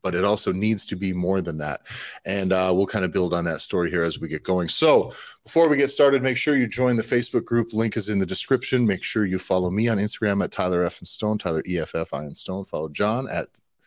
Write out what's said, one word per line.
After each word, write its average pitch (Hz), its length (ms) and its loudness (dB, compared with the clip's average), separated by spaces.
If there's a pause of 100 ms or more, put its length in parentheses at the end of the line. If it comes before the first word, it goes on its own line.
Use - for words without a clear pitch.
but 90 140 -2
it 92 100 2
also 101 260 0
needs 104 360 0
to 95 100 -6
be 95 160 -2
more 90 260 0
than 82 200 -4
that. 73 240 -6 (420)
And, 95 260 0
uh, 92 240 4
we'll 95 120 2
kind 95 180 0
of 82 80 -4
build 90 200 0
on 85 120 0
that 82 160 -2
story 87 280 0
here 85 140 0
as 82 160 -2
we 80 80 -6
get 76 160 -6
going. 90 240 0
So 139 460 4 (320)
before 165 240 4
we 143 80 4
get 139 120 2
started, 139 320 4
make 131 140 0
sure 143 220 2
you 123 100 2
join 123 300 2
the 110 60 0
Facebook 120 420 0
group. 117 260 0
Link 110 240 0
is 104 140 -2
in 101 100 0
the 95 60 2
description. 123 600 0
Make 98 200 0
sure 110 200 0
you 92 140 -2
follow 92 300 0
me 107 180 0
on 113 100 2
Instagram 101 460 0
at 87 80 -4
Tyler 90 320 0
F 90 160 -4
and - 80 -10
Stone, 107 300 -2
Tyler 80 280 -2
E 87 140 -2
F 78 160 -6
F 82 180 -4
I 71 100 -6
and 73 120 -10
Stone. 95 300 -6
Follow 78 240 -6
John 104 400 -2
at, 85 180 -4 (400)